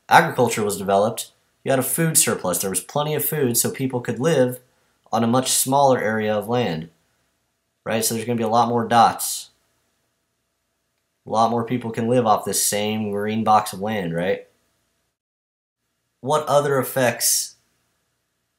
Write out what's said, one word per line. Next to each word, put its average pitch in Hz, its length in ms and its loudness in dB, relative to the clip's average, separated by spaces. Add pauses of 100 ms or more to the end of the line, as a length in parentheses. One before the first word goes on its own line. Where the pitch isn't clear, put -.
agriculture 127 540 4
was 98 140 -2
developed, 98 540 0 (320)
you 135 80 -2
had 131 80 2
a 123 40 -2
food 160 340 0
surplus. 92 420 0
There 98 100 -4
was 92 120 -4
plenty 151 340 -4
of 135 100 -2
food, 127 320 0
so - 120 0
people 131 300 -4
could 113 200 -6
live 131 400 2 (520)
on 113 120 0
a 117 40 2
much 127 240 2
smaller 135 480 4
area 107 340 0
of 104 160 -2
land, 95 400 -2 (960)
right? 113 180 -2
So 117 100 -2
there's 113 120 -6
gonna 120 120 -4
be 113 60 -2
a 107 40 -2
lot 117 220 2
more 117 180 -2
dots. 110 640 2 (1800)
A - 40 -18
lot 113 220 2
more 117 140 -2
people 123 260 -6
can 113 160 -4
live 123 180 2
off 104 200 2
this 98 200 -2
same 107 460 -2
green 107 320 -2
box 107 300 2
of 92 80 -10
land, 98 340 -4
right? 92 320 -2 (1700)
What 151 260 0
other 143 320 2
effects - 760 -2 (1040)